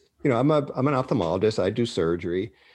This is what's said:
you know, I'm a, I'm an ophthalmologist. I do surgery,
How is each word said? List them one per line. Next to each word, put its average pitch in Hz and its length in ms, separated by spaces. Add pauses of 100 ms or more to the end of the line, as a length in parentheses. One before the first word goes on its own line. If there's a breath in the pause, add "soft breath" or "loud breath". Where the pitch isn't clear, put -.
(220)
you 147 80
know, 117 80
I'm 147 140
a, 147 120 (120)
I'm 135 100
an 147 80
ophthalmologist. 107 680
I 95 100
do 117 160
surgery, 87 680 (220 soft breath)